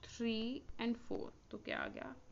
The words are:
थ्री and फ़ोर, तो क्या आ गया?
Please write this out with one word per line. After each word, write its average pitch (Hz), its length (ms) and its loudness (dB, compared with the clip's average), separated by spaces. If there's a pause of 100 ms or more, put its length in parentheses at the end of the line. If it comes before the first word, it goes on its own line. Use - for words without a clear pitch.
थ्री 233 580 2 (200)
and 233 120 6
फ़ोर, 202 380 -2 (180)
तो - 80 -6
क्या - 200 0
आ 71 100 2
गया? - 260 -6 (180)